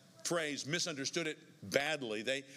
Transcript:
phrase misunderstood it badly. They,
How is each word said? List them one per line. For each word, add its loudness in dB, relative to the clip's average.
phrase 0
misunderstood 0
it -2
badly. 2
They, 2